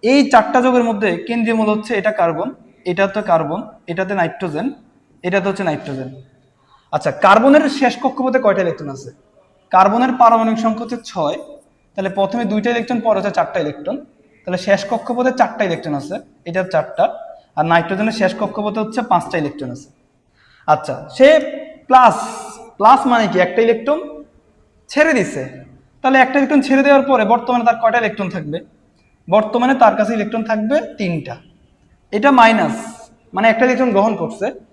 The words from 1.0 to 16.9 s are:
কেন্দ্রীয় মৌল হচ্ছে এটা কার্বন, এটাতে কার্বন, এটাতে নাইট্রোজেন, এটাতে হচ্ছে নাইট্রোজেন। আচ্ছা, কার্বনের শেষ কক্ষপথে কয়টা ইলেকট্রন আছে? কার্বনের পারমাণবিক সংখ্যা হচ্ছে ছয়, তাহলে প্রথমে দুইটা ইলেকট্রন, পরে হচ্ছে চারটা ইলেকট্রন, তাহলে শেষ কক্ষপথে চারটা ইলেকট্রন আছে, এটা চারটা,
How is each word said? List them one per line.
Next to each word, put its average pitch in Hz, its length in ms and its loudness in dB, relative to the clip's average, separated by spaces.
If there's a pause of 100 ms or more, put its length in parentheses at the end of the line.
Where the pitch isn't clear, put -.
কেন্দ্রীয় 226 320 -2
মৌল 214 140 0
হচ্ছে 214 260 -6
এটা - 200 0
কার্বন, 170 300 0 (400)
এটাতে 190 320 -2 (100)
কার্বন, 160 280 0 (320)
এটাতে 185 280 -6
নাইট্রোজেন, 170 480 -4 (600)
এটাতে 185 220 -2
হচ্ছে 190 200 -6
নাইট্রোজেন। 135 400 -8 (840)
আচ্ছা, - 160 -2 (140)
কার্বনের 247 380 6 (160)
শেষ 240 140 2 (100)
কক্ষপথে 262 420 -4
কয়টা 196 200 2
ইলেকট্রন 156 300 -6
আছে? 127 140 -16 (680)
কার্বনের 214 360 4 (100)
পারমাণবিক 226 440 4
সংখ্যা 226 180 -2
হচ্ছে 233 160 -10 (100)
ছয়, 170 280 -4 (560)
তাহলে 190 240 -6
প্রথমে 196 340 -2
দুইটা 214 220 -2
ইলেকট্রন, 233 320 -4
পরে 214 120 2
হচ্ছে 190 200 -4
চারটা 175 280 -2
ইলেকট্রন, 180 300 -8 (460)
তাহলে 180 240 -6
শেষ 196 160 0 (100)
কক্ষপথে 247 480 -2
চারটা - 300 0
ইলেকট্রন 160 320 -6
আছে, 147 140 -10 (340)
এটা 180 120 -4 (120)
চারটা, 165 320 0 (520)